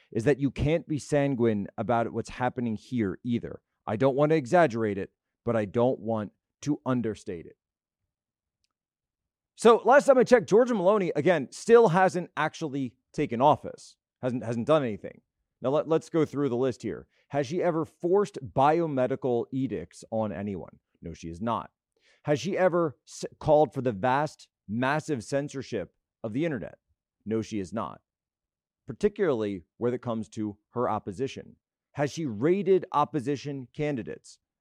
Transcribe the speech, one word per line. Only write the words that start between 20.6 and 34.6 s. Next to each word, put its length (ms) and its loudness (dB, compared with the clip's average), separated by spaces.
No, 120 -10
she 160 -14
has 120 -10
not. 300 -4
Has 160 0
she 160 -6
ever 400 2
s-, 180 -14
called 340 4
for 80 -6
the 100 0
vast, 560 -2
massive 540 -2
censorship 720 -6
of 100 -8
the 120 -2
internet? 320 -6
No, 160 -2
she 160 -6
has 160 -8
not. 260 -8
Particularly 800 -2
where 140 -2
it 120 -6
comes 260 -6
to 260 -6
her 180 -4
opposition. 680 -6
Has 180 -2
she 160 -6
raided 640 2
opposition 840 -4
candidates 640 -8